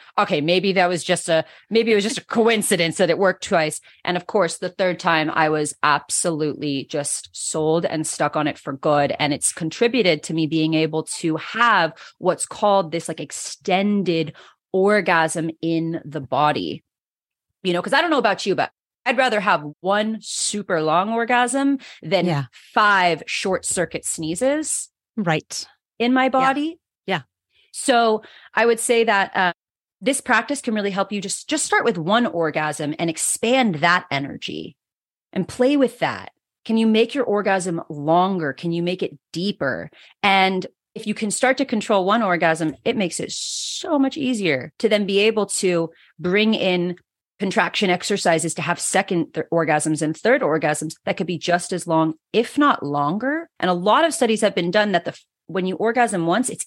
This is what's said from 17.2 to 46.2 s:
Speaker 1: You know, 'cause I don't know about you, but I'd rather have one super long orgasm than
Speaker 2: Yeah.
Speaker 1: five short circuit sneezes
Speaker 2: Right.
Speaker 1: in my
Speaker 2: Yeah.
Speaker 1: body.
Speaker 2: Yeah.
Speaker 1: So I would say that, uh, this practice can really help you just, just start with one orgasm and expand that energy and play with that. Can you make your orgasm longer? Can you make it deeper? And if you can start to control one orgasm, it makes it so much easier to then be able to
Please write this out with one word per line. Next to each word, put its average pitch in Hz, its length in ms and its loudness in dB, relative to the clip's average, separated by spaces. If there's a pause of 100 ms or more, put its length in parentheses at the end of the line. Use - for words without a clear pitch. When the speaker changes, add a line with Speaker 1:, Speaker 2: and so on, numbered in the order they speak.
Speaker 1:
You 185 120 -2
know, 160 80 -2
'cause 214 100 -4
I 294 80 4
don't 339 100 0
know 294 80 2
about 208 280 0
you, 185 80 0
but 151 180 -2 (320)
I'd 247 140 0
rather 226 220 2
have 180 240 2 (160)
one 208 400 0
super - 600 -4
long 175 320 2
orgasm 247 640 0 (240)
than 180 240 0
Speaker 2:
Yeah. 143 260 0
Speaker 1:
five 196 760 2
short - 380 -4
circuit - 400 -4
sneezes 247 840 -4 (260)
Speaker 2:
Right. 170 500 -2 (320)
Speaker 1:
in 240 140 0
my 262 120 4
Speaker 2:
Yeah. 262 40 2
Speaker 1:
body. 269 500 0 (280)
Speaker 2:
Yeah. 175 160 -2 (500)
Speaker 1:
So 226 500 2 (320)
I 226 100 4
would 233 140 4
say 233 240 2
that, 202 340 2
uh, 185 160 2 (480)
this 262 200 -2
practice 240 400 0
can 233 120 -4
really 202 200 -2
help 196 180 -2
you 208 100 -4
just, - 280 -8
just 302 180 -2
start 415 180 2
with 196 140 0
one 214 280 2
orgasm 151 680 -2
and 170 140 -2
expand 226 680 0
that 170 320 2
energy 135 680 -8 (560)
and 185 160 -4
play 269 280 2
with 262 220 0
that. 110 320 -4 (340)
Can 226 120 0
you 226 100 2
make 220 260 4
your 285 120 -2
orgasm 190 640 0
longer? 160 640 0
Can 170 180 -6
you 170 140 -2
make 180 180 -4
it 147 160 -6 (140)
deeper? 160 580 -4 (320)
And 190 420 2 (300)
if 208 140 -10
you 214 60 -4
can 208 180 -4
start 262 260 2
to 277 60 0
control 202 400 0
one 220 180 2
orgasm, 165 640 0
it 233 120 -2
makes 185 220 -2
it - 140 -8
so - 680 -6
much 269 180 0
easier 196 600 -2
to 220 100 0
then 208 180 2
be 196 140 2
able 214 260 2
to 170 440 0 (300)